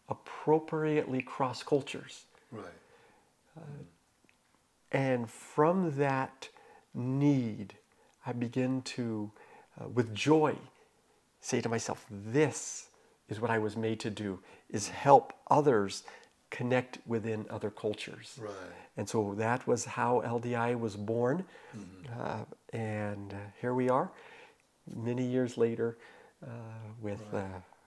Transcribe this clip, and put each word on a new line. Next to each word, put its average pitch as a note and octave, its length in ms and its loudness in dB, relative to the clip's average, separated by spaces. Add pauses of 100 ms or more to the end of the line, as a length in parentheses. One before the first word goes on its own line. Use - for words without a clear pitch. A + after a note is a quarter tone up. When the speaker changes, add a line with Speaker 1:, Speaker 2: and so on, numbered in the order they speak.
Speaker 1:
appropriately D#3 1160 0
cross B2+ 420 -2
cultures. - 640 -2 (260)
Speaker 2:
Right. F#2+ 280 -14 (800)
Speaker 1:
Uh, D3 260 -14 (1080)
and C3 380 2
from D#3+ 680 2
that C3+ 520 0 (440)
need, B2+ 840 2 (480)
I B2 80 -4
begin B2+ 480 0
to, A2 500 -4 (500)
uh, A2 60 -10
with A2 260 2
joy, D3 440 4 (800)
say A#2+ 220 0
to A2+ 80 0
myself, - 400 -4
"This A#2 800 -2 (380)
is G#2+ 120 -8
what A2+ 100 0
I A2+ 100 4
was G#2+ 160 0
made A2+ 260 -2
to A#2 80 -4
do, G2+ 340 -6 (260)
is - 200 -4
help - 440 8 (160)
others B2 540 4 (460)
connect B2 580 -2
within A2 420 -2
other G#2+ 220 -6
cultures." - 680 -8
Speaker 2:
Right. F#2+ 320 -12 (240)
Speaker 1:
And G2+ 120 -4
so G#2 260 0
that A2+ 300 0
was A#2+ 200 0
how A#2+ 340 2
L A#2+ 200 0
D A#2+ 160 -4
I A#2+ 200 0
was A2+ 200 -2
born. A#2+ 500 0 (300)
Speaker 2:
Mm-hmm. G2 460 -12
Speaker 1:
Uh, G#2+ 240 -6 (280)
and, G#2 600 -4
uh, G2+ 40 -8 (240)
here B2 120 0
we B2+ 160 2
are, C#3+ 220 4 (760)
many A#2+ 400 -4
years B2 320 0
later, A#2 400 0 (480)
uh, C3 40 -12 (520)
with, G2+ 200 -6 (100)
Speaker 2:
Right. G#2 120 -2 (440)